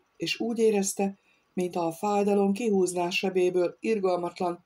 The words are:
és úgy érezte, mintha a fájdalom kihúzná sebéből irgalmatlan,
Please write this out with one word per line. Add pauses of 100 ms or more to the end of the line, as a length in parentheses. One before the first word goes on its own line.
(180)
és
úgy
érezte, (360)
mintha
a
fájdalom
kihúzná
sebéből
irgalmatlan,